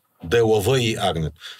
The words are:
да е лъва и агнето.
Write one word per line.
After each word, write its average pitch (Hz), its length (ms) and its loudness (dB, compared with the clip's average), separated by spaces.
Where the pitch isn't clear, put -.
да 113 140 0
е - 20 4
лъва 113 420 2
и 110 140 -2
агнето. 82 400 -4